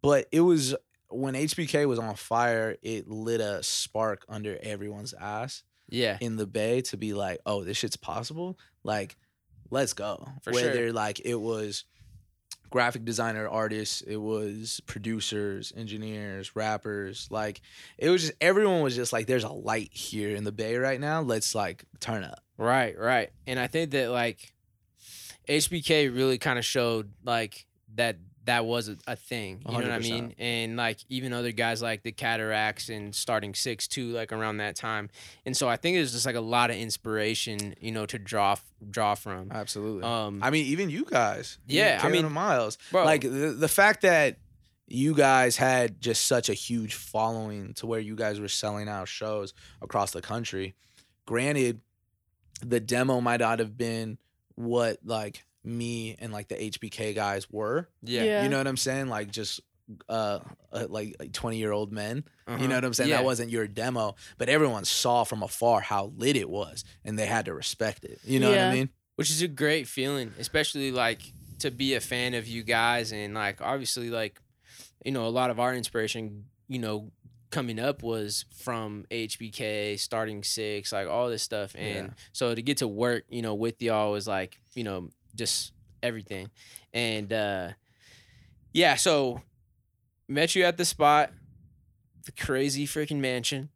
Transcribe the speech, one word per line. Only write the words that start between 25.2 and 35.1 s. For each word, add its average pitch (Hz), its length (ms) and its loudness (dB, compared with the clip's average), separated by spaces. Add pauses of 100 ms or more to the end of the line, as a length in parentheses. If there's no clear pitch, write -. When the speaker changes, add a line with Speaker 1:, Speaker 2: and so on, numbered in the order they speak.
Speaker 2:
H 147 220 2
B 170 120 -2
K 151 260 4
really 127 300 2
kinda 123 240 0
showed, 113 500 0 (120)
like, 117 420 -2 (280)
that 113 220 0 (280)
that 117 200 2
was 117 240 -2
a, 104 80 -8 (120)
a 120 80 -6
thing. 104 500 -8
You - 60 -4
know 120 60 -2
what 123 80 -2
I - 20 -2
Speaker 1:
A - 20 -2
hundred 113 120 -2
percent. 117 260 -2
Speaker 2:
mean? 110 100 -14
And, 117 380 -2
like, 117 220 -2 (100)
even 127 240 -4
other 120 180 -2
guys 113 320 0
like 113 220 -4
the 117 80 -6
Cataracts 107 760 -2
and 104 240 -8
Starting 104 440 -2
Six 117 320 -4
too, 120 240 -4
like, 113 200 -4
around 110 260 -2
that 104 180 -4
time. 107 340 -4 (340)